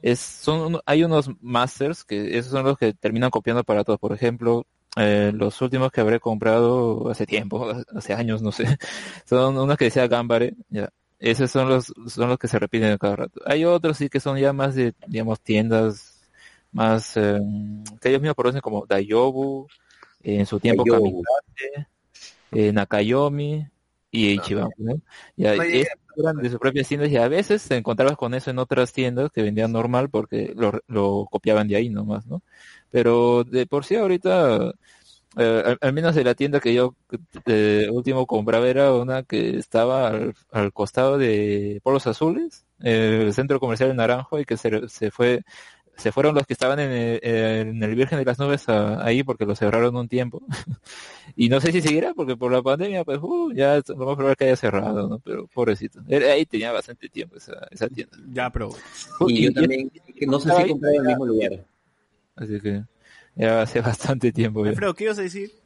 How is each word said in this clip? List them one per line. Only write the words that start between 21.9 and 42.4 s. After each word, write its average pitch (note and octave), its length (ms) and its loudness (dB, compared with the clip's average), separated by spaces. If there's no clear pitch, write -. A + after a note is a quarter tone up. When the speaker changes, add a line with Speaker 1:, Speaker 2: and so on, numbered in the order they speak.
Speaker 1:
eh, G#2+ 220 2
Nakayomi C#3+ 920 0
y A2 180 2
Speaker 3:
Ah. - 40 4
Speaker 1:
Ichiban, G2+ 440 -2
¿no? A#2 240 -6
Ya, G#3 180 4
Speaker 3:
No, F3+ 80 0
ya, E3+ 80 0
ya. E3+ 80 2
Speaker 1:
estos D#3 180 -2
eran D#3 200 0
de B2 140 -2
sus A#2+ 80 -6
propias C3 280 0
tiendas D3 220 -2
y C#3+ 80 2
a A#2 100 4
veces G3+ 400 0
te C3 100 0
encontrabas B2 400 2
con A#2+ 180 -6
eso C3 160 -6
en B2+ 80 -4
otras B2+ 340 0
tiendas B2+ 380 -2
que A2+ 100 -2
vendían G#2+ 300 0
normal B2 400 0
porque G#2+ 440 -4
lo, G#2 160 0
lo G2+ 440 0
copiaban G#2+ 360 2
de G2+ 100 0
ahí A#2+ 120 0
nomás, G#2+ 380 -6
¿no? D3+ 160 -10
Pero A#2+ 520 4
de B2 220 0
por C#3+ 200 -4
sí F#3+ 100 0
ahorita, F#3 760 2
eh, A2+ 280 2
al, B2 160 2
al C3+ 120 0
menos E3 200 0
de D3+ 100 2
la B2 120 4
tienda C#3+ 240 0
que A#2 160 2
yo, B2 180 2
eh, G#2+ 440 4
último B2+ 360 -2
compraba A2+ 420 2
era C3+ 240 4
una B2+ 300 0
que A2+ 340 -2
estaba B2 520 0
al, A2 260 -4
al G#2 220 0
costado C3 440 0
de G#2 640 0
Polos C3 220 2
Azules, E3+ 640 -2